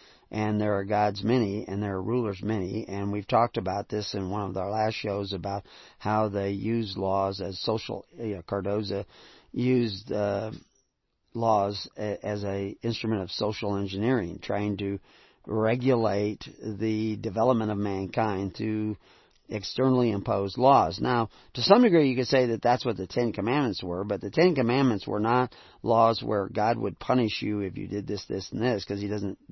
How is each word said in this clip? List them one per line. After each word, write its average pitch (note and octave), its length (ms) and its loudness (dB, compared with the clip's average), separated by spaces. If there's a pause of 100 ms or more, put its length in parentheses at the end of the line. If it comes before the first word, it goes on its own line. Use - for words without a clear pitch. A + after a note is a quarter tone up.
(300)
And G#2+ 300 0
there G#2 140 2
are G2 100 -2
gods G#2 400 0
many, A2 420 2
and G2+ 160 -4
there G2+ 120 -4
are F#2+ 80 -4
rulers G#2 400 -2
many, G#2 440 -4
and G2+ 240 -4
we've G#2 160 -4
talked A#2 300 2
about G2 320 -2
this G#2 260 -4
in F#2+ 160 -4
one G2+ 180 -4
of G2 80 -6
our F#2+ 140 -4
last A2 240 0
shows G2+ 380 -4
about G2 320 -6 (340)
how G#2+ 300 0
they G2+ 220 0
use G#2+ 460 -2
laws G2 440 0
as F#2 180 -6
social, G#2+ 460 -4 (120)
you A2 200 -6
know, F2 100 -12
Cardozo G2+ 600 -2 (440)
used, A#2+ 640 0
uh, G#2 400 0 (840)
laws G#2 640 2
a-, G#2 280 -4
as G#2 200 -4
a G2 380 -4
instrument A2 400 -2
of F2+ 80 -8
social G#2 460 -2
engineering, G2 640 -2
trying G2+ 360 -2
to G2 240 -4 (460)
regulate A2 1000 2 (160)
the A2 540 -2
development A2 540 2
of G#2 80 -2
mankind G2 760 -2
through G#2+ 420 -2 (520)
externally B2 640 2
imposed G2+ 460 -2
laws. A#2 420 6
Now, A#2+ 280 2 (260)
to B2 80 -4
some A3 200 8
degree, E3+ 260 6
you B2+ 80 2
could B2 120 0
say C3 180 4
that A2+ 160 -2
that's B2 220 4
what A#2+ 120 0
the F#2+ 100 -6
Ten A#2+ 260 0
Commandments A#2 500 0
were, F#2 220 -4
but G#2 160 -2
the G2+ 100 -6
Ten F3 240 4
Commandments B2 520 2
were G#2 140 -2
not B2 320 2 (300)
laws A2+ 400 4
where G#2+ 260 0
God A2+ 300 0
would G#2+ 220 -4
punish B2 420 0
you G#2 180 -2
if F#2+ 160 -6
you G2 120 -8
did G2+ 180 -6
this, G#2 200 -6
this, - 260 -6
and - 100 -4
this, A2+ 220 0
'cause G2+ 160 -6
he G2+ 80 -4
doesn't G2 300 -6 (120)